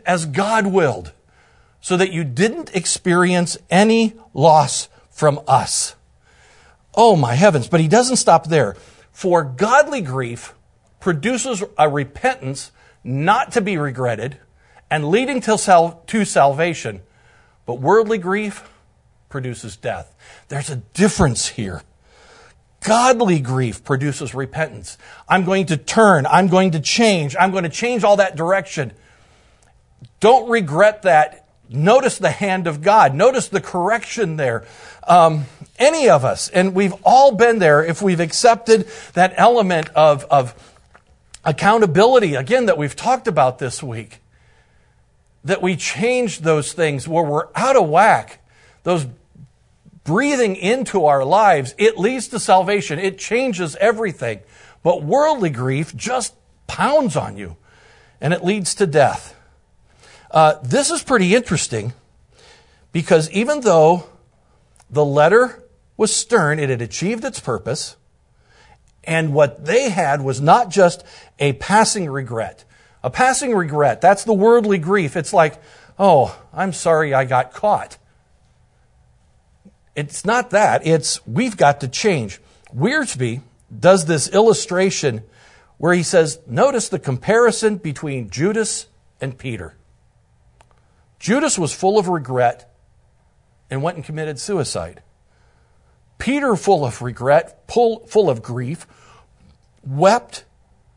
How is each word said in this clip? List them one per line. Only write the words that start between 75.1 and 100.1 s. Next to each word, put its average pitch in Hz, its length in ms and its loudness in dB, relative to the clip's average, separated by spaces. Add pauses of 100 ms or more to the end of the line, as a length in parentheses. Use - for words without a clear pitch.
It's 165 200 -6
like, 160 260 2 (380)
"Oh, 151 400 2 (160)
I'm 180 180 -4
sorry 156 400 0
I 131 140 0
got 123 260 -2
caught." 196 460 -4 (2000)
It's - 300 -10
not 240 260 -2
that. 170 360 2
It's, 160 400 0
we've 196 300 -2
got 143 260 2
to 135 60 -6
change. 127 520 -4 (340)
Wiersbe 139 680 -4 (360)
does 170 280 4
this 160 220 -2
illustration 185 920 0 (540)
where 165 160 0
he 175 100 2
says, 160 440 0
"Notice 226 420 0
the 175 100 -6
comparison 208 800 0
between 135 540 -10
Judas 202 560 -4 (340)
and 131 160 -10
Peter." 101 400 -14 (1400)
Judas 269 400 -2
was 160 160 -4
full 196 240 0
of 185 100 0
regret 127 640 -2 (960)
and 135 120 -6
went 175 140 -6
and 143 80 -14
committed 156 340 -10
suicide. 104 640 -8 (1160)
Peter, 269 380 -2
full 170 280 0
of 120 180 -8
regret, 123 640 -2
full, 226 380 -2
full 202 240 2
of 113 120 -4
grief, 123 440 -10 (960)
wept 180 600 0 (520)